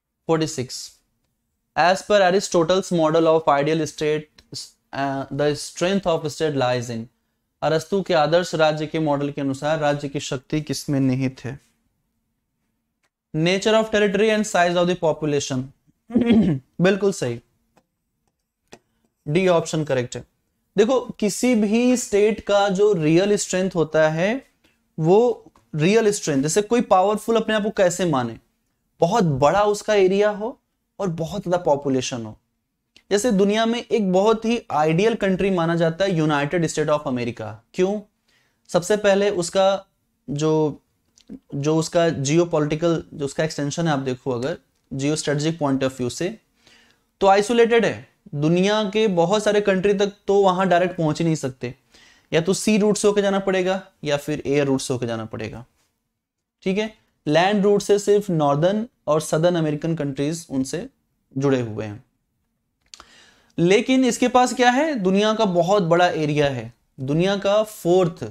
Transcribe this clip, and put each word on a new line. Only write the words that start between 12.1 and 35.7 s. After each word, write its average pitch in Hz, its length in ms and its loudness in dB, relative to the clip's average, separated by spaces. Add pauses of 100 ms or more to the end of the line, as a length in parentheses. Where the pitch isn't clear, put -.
Nature 190 380 0
of 220 160 0
territory 208 380 2 (100)
and 214 140 -2
size 175 240 2
of 175 140 2
the 180 140 -2
population। 147 580 -2 (500)
<clears throat> 220 480 2 (200)
बिल्कुल 196 320 2
सही, 120 280 -6 (1900)
डी 180 200 2
ऑप्शन 165 360 0
करेक्ट 127 320 -4
है। 123 80 -12 (520)
देखो, 220 240 2
किसी 226 540 -2
भी 233 420 2
स्टेट 208 440 0
का 202 280 2
जो 208 240 2
रियल 175 440 2
स्ट्रेंथ 185 380 -2
होता 156 340 2
है, 190 380 -2 (520)
वो 208 540 2 (220)
रियल 208 360 2
स्ट्रेंथ, 147 320 -2
जैसे 160 200 0
कोई 233 180 0
पावरफुल 208 560 2
अपने 220 180 0
आप 214 80 -2
को 208 80 -4
कैसे 180 340 0
माने, 123 340 -2 (600)
बहुत 190 240 2
बड़ा 151 400 2
उसका 208 300 0
एरिया 202 360 2
हो 214 300 -8 (380)
और 196 100 -4
बहुत 165 340 -6
ज़्यादा 175 220 -2
पॉपुलेशन 131 640 -2
हो। 110 120 -16 (720)
जैसे 208 220 0
दुनिया 202 340 2
में 233 180 -4
एक 202 280 0
बहुत 214 320 2
ही 233 260 -2
आइडियल 160 440 2
कंट्री 190 360 -2
माना 170 260 0